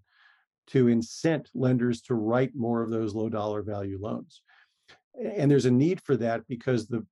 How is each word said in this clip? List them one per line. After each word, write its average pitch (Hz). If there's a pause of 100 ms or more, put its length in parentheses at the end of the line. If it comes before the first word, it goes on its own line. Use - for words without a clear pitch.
(680)
to 127
incent 120
lenders 123
to 131
write 120
more 117
of 113
those 110
low 110
dollar 107
value 101
loans. 120 (960)
And 147
there's 131
a 127
need 151
for 139
that 113
because 120
the, 113